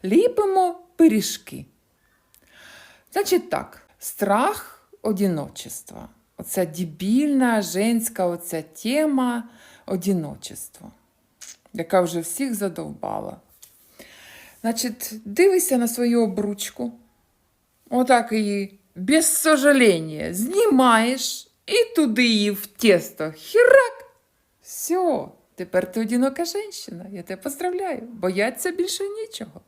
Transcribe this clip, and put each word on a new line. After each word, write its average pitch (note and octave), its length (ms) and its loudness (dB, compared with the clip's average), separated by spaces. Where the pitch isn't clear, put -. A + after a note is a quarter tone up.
Ліпимо F#4+ 760 2
пиріжки. - 680 2
Значить F#4 360 0
так, - 320 -6
страх - 880 -2
одиночества. F#3 1080 -6
Оця F3+ 280 -4
дебільна, A3 960 0
женська G3+ 640 -2
оця E3+ 360 -4
тема B3+ 800 -2
одиночества, F3 1040 -6
яка F3+ 280 2
вже E3+ 180 -2
всіх A#3+ 360 -6
задовбала. D#3+ 840 -8
Значить, A3+ 520 -6
дивися F4 520 2
на A#3+ 100 0
свою A#3+ 360 2
обручку. G#3 680 -4
Отак A#3+ 420 2
її, G3+ 480 -2
без D4 380 2
сожаління, G#3+ 1000 2
знімаєш B3+ 1160 2
і A4+ 300 0
туди B3 300 2
її G#3 260 2
в G3 140 -8
тісто. E3+ 680 0
Хірак! B4 720 4
Всьо, D#4+ 680 -4
тепер F#3 360 -4
ти A3+ 100 -4
одинока B3+ 440 -2
женщина. F4 680 -10
Я F3+ 120 -12
тебе F#3+ 180 -12
поздравляю. F4 600 -6
Бояться A3+ 680 -4
більше F#4 320 -4
нічого. A4 640 -12